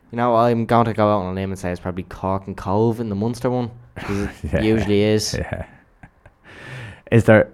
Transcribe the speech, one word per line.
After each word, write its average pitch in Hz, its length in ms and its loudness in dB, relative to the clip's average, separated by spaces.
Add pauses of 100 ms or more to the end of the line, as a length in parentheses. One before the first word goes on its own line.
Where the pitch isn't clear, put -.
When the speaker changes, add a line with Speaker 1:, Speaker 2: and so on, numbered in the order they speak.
(120)
Speaker 1:
you 117 60 -14
know, 120 180 2
I'm 117 300 2
going 117 200 4
to 110 80 -2
go 107 160 2
out 104 120 2
on 92 100 -6
a - 40 -6
limb 95 160 -4
and 92 80 -8
say 90 120 -4
it's 87 100 -6
probably 90 220 -6
Cork 95 440 -6
and 98 100 -10
Cove 110 420 0
in 117 100 -6
the 98 60 -4
Munster 117 340 -4
one, 123 220 -4 (260)
'cause 101 240 -6
it 101 80 -4 (140)
Speaker 2:
<laughs> 78 100 -4
Yeah. - 80 0
Speaker 1:
usually 104 420 2
is. 107 300 0
Speaker 2:
Yeah. - 320 -8 (1500)
Is 113 140 6
there, 107 280 6